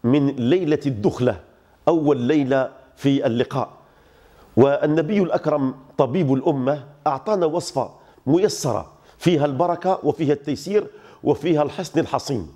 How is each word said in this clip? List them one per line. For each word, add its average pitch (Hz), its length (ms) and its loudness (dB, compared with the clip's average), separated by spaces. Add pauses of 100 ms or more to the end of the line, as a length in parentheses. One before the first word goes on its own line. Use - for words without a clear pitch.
من 139 220 4
ليلة 147 600 0
الدخلة، 123 500 0 (520)
أول 151 280 2
ليلة 131 540 0 (260)
في 139 300 0
اللقاء، 123 420 -2 (880)
والنبي 151 680 2
الأكرم 147 520 -2 (240)
طبيب 135 340 2
الأمة 139 520 0 (220)
أعطانا 170 400 0
وصفة 151 440 -4 (360)
ميسرة 139 600 0 (320)
فيها 151 280 2
البركة 170 560 -2
وفيها 147 300 0
التيسير 170 540 -2 (380)
وفيها 151 380 2
الحصن 165 380 -2
الحصين. 123 560 -4